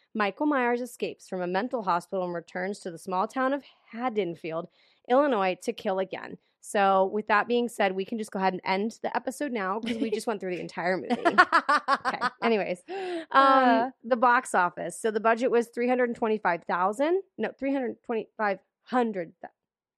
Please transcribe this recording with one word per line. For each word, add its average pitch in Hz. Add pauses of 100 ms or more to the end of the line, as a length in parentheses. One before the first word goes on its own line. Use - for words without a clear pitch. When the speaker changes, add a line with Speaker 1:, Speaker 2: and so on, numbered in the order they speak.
(140)
Speaker 1:
Michael 220
Myers 247
escapes -
from 185
a 175
mental 220
hospital 180
and 175
returns 185
to 185
the 165
small 190
town 262
of 285 (260)
Haddonfield, 180 (400)
Illinois, 240
to 240
kill 190
again." 143 (220)
So 196
with 208
that 208
being 240
said, 196
we 190
can 233
just 214
go 196
ahead 190
and 180
end 196
the 233
episode 247
now 196
'cause 226
we 220
just 214
went 208
through 180
the 160
entire 175
movie. 165
Speaker 2:
<laughs> 294
Speaker 1:
Okay. 247 (240)
Anyways, 214
um, 359
Speaker 2:
Uh. 262 (140)
Speaker 1:
the 240
box 240
office. 175
So 220
the 214
budget 226
was 233
three 247
hundred 247
twenty-five 208
thousand. 214 (160)
No, 220
three 277
hundred 262
twenty-five 214 (260)
hundred. 208 (640)